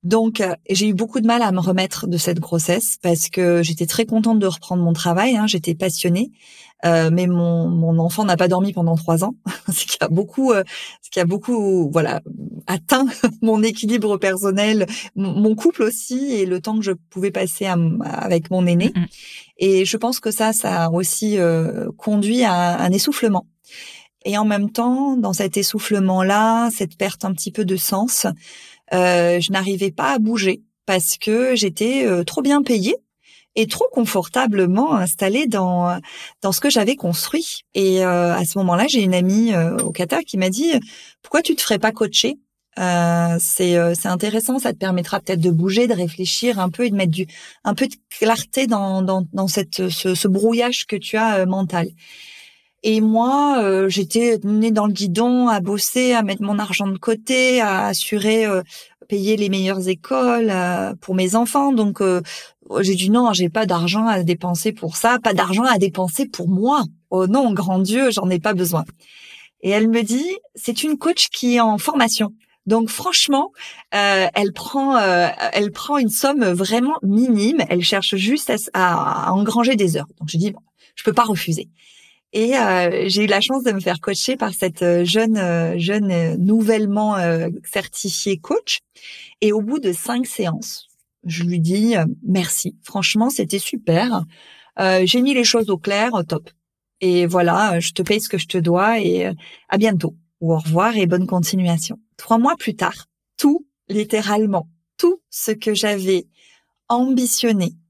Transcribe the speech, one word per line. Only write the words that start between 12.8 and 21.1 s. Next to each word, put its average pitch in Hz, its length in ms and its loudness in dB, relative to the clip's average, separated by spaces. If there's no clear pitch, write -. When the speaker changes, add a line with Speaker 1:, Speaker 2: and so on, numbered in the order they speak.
Speaker 1:
<laughs> - 200 0
mon 220 180 2
équilibre 214 560 -2
personnel, 196 720 0
mon, 190 180 -2
mon 214 200 2
couple 254 300 0
aussi 254 500 -4
et 202 140 0
le 180 120 -2
temps 214 200 -4
que 214 40 -4
je 196 100 -2
pouvais 196 180 -4
passer 190 380 -4
à 185 60 0
m-, 170 300 0
avec 165 460 -2
mon 185 160 0
aîné. 175 220 2
Speaker 2:
Mm-mm. 160 180 0
Speaker 1:
Et 190 260 2
je 202 120 -2
pense 233 220 -2
que 214 120 -4
ça, 220 220 0
ça 180 320 -2
a 165 40 0
aussi, 185 480 0